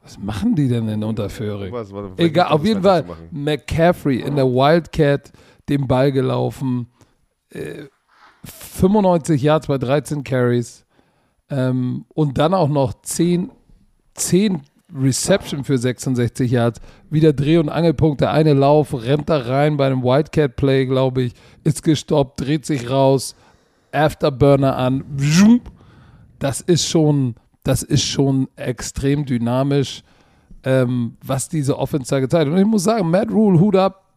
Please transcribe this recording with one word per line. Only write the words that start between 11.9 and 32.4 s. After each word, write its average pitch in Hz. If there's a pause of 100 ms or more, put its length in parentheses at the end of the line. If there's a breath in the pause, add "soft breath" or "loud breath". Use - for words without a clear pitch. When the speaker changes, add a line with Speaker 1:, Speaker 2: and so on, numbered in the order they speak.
Speaker 1:
und 143
dann 160
auch 170
noch 139
zehn, 175 (640)
zehn 185 (320)
Reception 139
für 143
sechsundsechzig 123
Yards, 117 (300 soft breath)
wieder 156
Dreh- 147
und 151
Angelpunkte, 151
eine 151
Lauf, 143
rennt 139
da 165
rein 139
bei 139
einem 131
Wildcat-Play, 135
glaub 131
ich, 123 (300 soft breath)
ist -
gestoppt, 151
dreht 147
sich 123
raus, 135 (580 soft breath)
Afterburner 139
an, 127 (100)
wschump. 175 (680 soft breath)
Das -
ist -
schon, 147 (300)
das 131
ist -
schon 135
extrem 139
dynamisch, 127 (600 soft breath)
ähm, 127
was -
diese 143
Offense 139
da 139
gezeigt 143